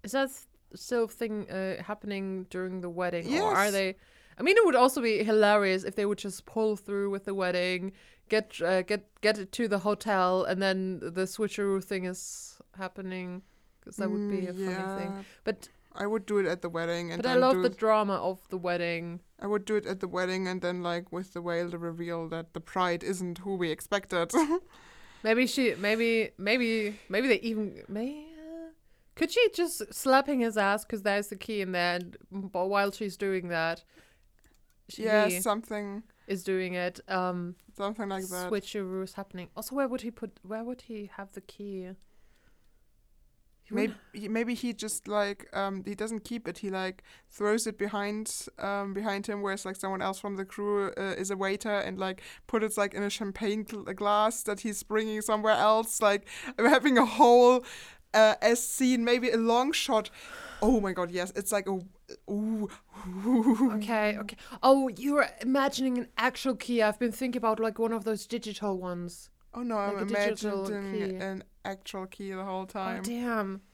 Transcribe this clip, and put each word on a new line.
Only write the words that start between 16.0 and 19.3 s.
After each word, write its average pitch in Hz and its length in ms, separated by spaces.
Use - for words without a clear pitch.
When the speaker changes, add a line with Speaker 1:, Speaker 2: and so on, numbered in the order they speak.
Speaker 2:
would 214 180
do 208 120
it 196 80
at 180 160
the 175 80
wedding 170 420
and 175 100
Speaker 1:
But 240 80
I 262 40
Speaker 2:
then 254 80
Speaker 1:
love 262 160
Speaker 2:
do 185 60
Speaker 1:
the 247 60
drama 214 440
of 185 340
the 190 100
wedding. 170 640